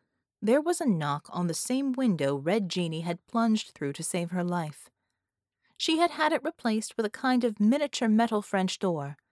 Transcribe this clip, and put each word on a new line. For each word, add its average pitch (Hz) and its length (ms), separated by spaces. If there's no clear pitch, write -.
there 233 180
was 339 200
a 330 60
knock 151 440
on 175 160
the 160 80
same 262 380
window 170 440
Red 180 320
Jeannie 165 340
had 170 240
plunged 226 440
through 143 240
to 165 80
save 170 280
her 175 140
life. 175 460
She 320 200
had 339 140
had 311 200
it 311 100
replaced 226 540
with 220 100
a 208 40
kind 254 340
of 220 160
miniature 254 480
metal 220 340
French 185 360
door, 151 380